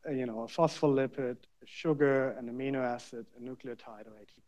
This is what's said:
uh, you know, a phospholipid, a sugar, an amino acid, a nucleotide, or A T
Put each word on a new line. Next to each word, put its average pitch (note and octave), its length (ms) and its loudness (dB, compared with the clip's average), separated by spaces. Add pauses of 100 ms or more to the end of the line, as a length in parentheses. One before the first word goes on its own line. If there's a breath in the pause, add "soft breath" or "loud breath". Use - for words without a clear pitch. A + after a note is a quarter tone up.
uh, D#3 60 -4
you B2+ 140 -2
know, A2+ 160 -6
a A#2 40 -4
phospholipid, C3+ 920 2
a - 300 -20
sugar, C#3 680 2
an A#2+ 180 -8
amino C3 340 -2
acid, A#2+ 400 -6 (140)
a - 20 -20
nucleotide, A#2+ 680 -12
or G#2+ 140 -20
A G#2 60 -20
T - 220 -20